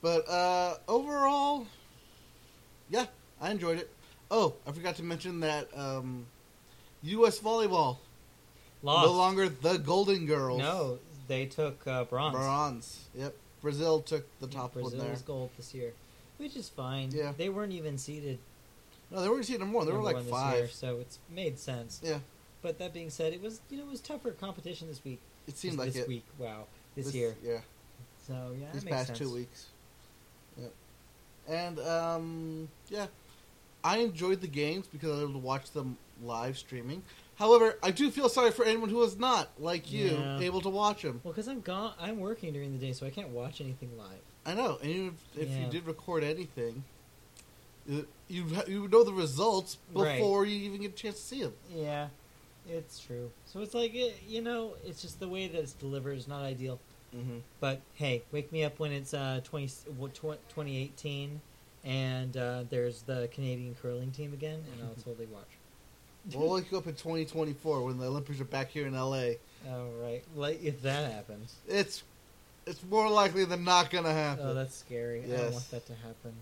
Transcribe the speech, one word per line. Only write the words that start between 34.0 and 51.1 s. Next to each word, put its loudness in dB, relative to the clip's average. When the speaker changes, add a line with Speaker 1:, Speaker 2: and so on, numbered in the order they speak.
Speaker 1:
the -6
games 0
because -4
I 2
was 0
able 0
to -4
watch -2
them -4
live -2
streaming. -8
However, 10
I 4
do 6
feel 4
sorry 8
for 4
anyone 4
who 2
was 6
not, 4
like -2
you, 2
Speaker 2:
Yeah. 0
Speaker 1:
able 0
to -2
watch 2
'em. -4
Speaker 2:
Well, -6
'cause -4
I'm -6
gone, -4
I'm -4
working -4
during -4
the -4
day, -4
so -6
I -6
can't -10
watch -6
anything -8
live. -16
Speaker 1:
I -4
know, 0
and -2
even -2
if, -4
if -4
you -2
Speaker 2:
Yeah. -2
Speaker 1:
did -4
record -2
anything, -4
uh, -2
you -4
ha-, 0
you -2
know 12
the 6
results 2
Speaker 2:
Right. 4
Speaker 1:
before 6
you 0
even -4
get -4
a -16
chance -6